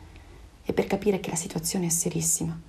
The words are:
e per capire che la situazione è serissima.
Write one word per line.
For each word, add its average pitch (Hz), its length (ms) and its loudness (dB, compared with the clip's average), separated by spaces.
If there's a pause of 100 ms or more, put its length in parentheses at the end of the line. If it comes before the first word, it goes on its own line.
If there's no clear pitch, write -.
(640)
e - 100 -2
per 196 140 4
capire 196 320 2
che 190 100 -6
la 170 60 -2
situazione 175 500 0
è 170 40 2
serissima. 165 800 0